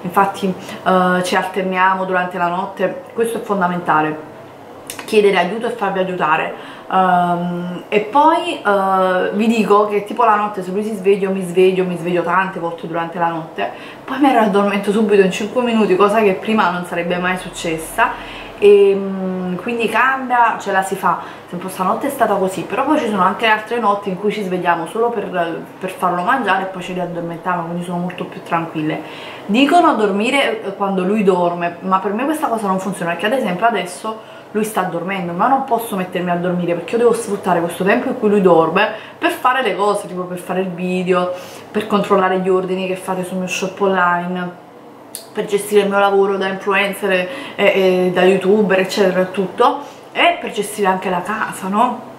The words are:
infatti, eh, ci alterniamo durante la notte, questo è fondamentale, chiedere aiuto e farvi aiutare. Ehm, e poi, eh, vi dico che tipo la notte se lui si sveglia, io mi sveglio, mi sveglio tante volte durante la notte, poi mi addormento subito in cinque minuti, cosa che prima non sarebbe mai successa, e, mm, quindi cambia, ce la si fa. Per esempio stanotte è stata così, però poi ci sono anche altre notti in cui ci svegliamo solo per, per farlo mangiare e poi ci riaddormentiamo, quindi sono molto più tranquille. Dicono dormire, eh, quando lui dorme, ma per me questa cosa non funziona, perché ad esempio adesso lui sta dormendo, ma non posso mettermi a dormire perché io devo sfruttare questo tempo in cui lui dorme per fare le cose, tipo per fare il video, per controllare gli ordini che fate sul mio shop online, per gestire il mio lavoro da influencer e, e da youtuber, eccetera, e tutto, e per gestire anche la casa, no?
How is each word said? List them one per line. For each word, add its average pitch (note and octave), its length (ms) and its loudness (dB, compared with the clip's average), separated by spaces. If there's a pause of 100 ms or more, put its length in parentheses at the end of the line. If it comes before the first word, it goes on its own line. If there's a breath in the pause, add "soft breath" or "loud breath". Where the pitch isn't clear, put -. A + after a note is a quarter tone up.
infatti, G3 500 0 (320 loud breath)
eh, F#3 380 4
ci F3+ 120 -2
alterniamo F#3 680 0
durante F#3 320 -2
la F3 120 0
notte, F#3 640 -4
questo A3+ 260 -2
è - 20 -10
fondamentale, E3+ 920 -2 (720)
chiedere G3+ 340 4
aiuto A3 260 -2
e A#3 60 -2
farvi G3 260 -4
aiutare. F3 560 0 (380 loud breath)
Ehm, F3 960 0
e G#3 120 2
poi, D#4+ 600 2
eh, F#3+ 720 2
vi G#3+ 140 2
dico G#3 400 4
che G3+ 180 0
tipo A#3 180 -2
la G#3+ 120 4
notte G#3 280 -4
se F#3 80 -8
lui G#3 120 -2
si A3+ 100 -4
sveglia, G3 340 2
io F#3+ 60 0
mi F#3+ 80 -2
sveglio, F#3 440 2
mi F3 120 -4
sveglio F3 260 -2
tante F3+ 360 0
volte E3+ 280 -6
durante E3 300 -6
la E3+ 120 0
notte, E3 400 -6 (360 loud breath)
poi C4 140 -8
mi C4+ 160 4
addormento G3+ 560 2
subito G#3 300 4
in F#3 100 4
cinque A3+ 320 -2
minuti, A3 320 2
cosa G#3 260 4
che G3+ 120 4
prima G#3 360 0
non F3 160 -4
sarebbe F3 320 -4
mai F3+ 200 -2
successa, F3 720 -4 (480 loud breath)
e, G3+ 360 8
mm, F#3+ 640 -4
quindi A#3 300 -4
cambia, B3 720 2
ce G3 120 -6
la F#3+ 100 2
si F#3+ 140 -2
fa. F3+ 240 0
Per - 280 -16
esempio F3+ 220 -8
stanotte G3+ 380 -2
è - 20 0
stata G#3 260 0
così, F#3 280 -2
però A#3+ 220 -2
poi D4 140 2
ci A#3 80 -2
sono G#3 160 0
anche G3 220 2
altre A3 340 0
notti G3+ 300 0
in F3+ 100 -4
cui G#3 120 0
ci G#3 120 -4
svegliamo F3 440 0
solo A3+ 220 0
per, F3+ 540 -4 (160)
per F#3 120 -6
farlo F3+ 320 -2
mangiare G3 400 0
e - 20 -4
poi F#3+ 160 -8
ci F3+ 120 -8
riaddormentiamo, E3+ 720 -4
quindi F3 180 -6
sono F3 160 -6
molto F3 260 -6
più - 180 -14
tranquille. D#3+ 580 -4 (440 loud breath)
Dicono D4 480 4
dormire, A3 720 0
eh, G3 120 -6
quando F#3+ 280 -2
lui G#3 200 0
dorme, F3 580 2
ma F#3+ 180 2
per G3 140 -2
me A#3+ 120 -2
questa D4+ 220 -2
cosa G#3+ 200 -2
non F#3+ 120 0
funziona, F3+ 320 -4
perché E3+ 160 -2
ad A#3 60 2
esempio G#3+ 320 -2
adesso A3 680 -4 (160)
lui G#3+ 120 0
sta G3+ 200 -2
dormendo, F3 500 -4
ma G3 140 0
non A3+ 180 2
posso A3+ 300 -2
mettermi F3+ 360 -2
a F3 40 2
dormire F3 380 0
perché E3+ 200 -6
io A#3 60 2
devo A#3 140 6
sfruttare F#3+ 460 0
questo E3+ 240 -2
tempo A#3+ 240 2
in A#3+ 100 -4
cui G#3+ 120 2
lui G3+ 120 4
dorme E3 480 6 (280 loud breath)
per E4+ 140 0
fare B3+ 300 0
le G3+ 140 0
cose, G3+ 320 0
tipo F3+ 160 -6
per F3+ 160 -8
fare F#3 220 -4
il F#3+ 80 -2
video, F3+ 640 0 (360 loud breath)
per G#3+ 180 -2
controllare F#3+ 520 2
gli F3+ 100 -2
ordini F#3 380 0
che F#3 80 -2
fate F#3 280 -6
sul F#3 140 -6
mio F#3 100 -4
shop - 340 -6
online, F3+ 840 0 (680)
per - 120 -4
gestire G3+ 360 2
il G3 80 2
mio G3 100 2
lavoro G3 380 4
da F#3+ 100 -2
influencer F#3+ 640 -2
e, F3+ 180 0 (260 loud breath)
e F#3 580 4
da F3+ 100 2
youtuber, F#3+ 560 4
eccetera, F#3 420 2
e F#3 100 -2
tutto, A#3+ 500 0 (300 loud breath)
e E4 280 2
per A3 120 -8
gestire G3+ 360 -2
anche F#3 220 0
la F3 120 -2
casa, G3+ 460 -6
no? A3 520 0